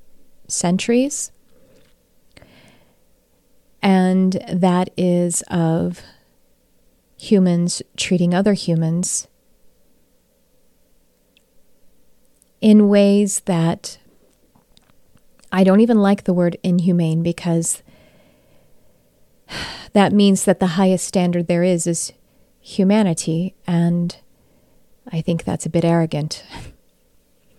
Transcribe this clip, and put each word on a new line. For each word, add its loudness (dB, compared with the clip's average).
centuries. -2
And 2
that 0
is -2
of -2
humans 0
treating 0
other 2
humans -2
in 6
ways 2
that, -4
I 2
don't 6
even 4
like 0
the 0
word 0
inhumane, 0
because -4
<sighs> -18
that 4
means 4
that 0
the -2
highest 0
standard -2
there 0
is, 0
is -6
humanity, -2
and -2
I -6
think -4
that's -6
a -8
bit 0
arrogant. -2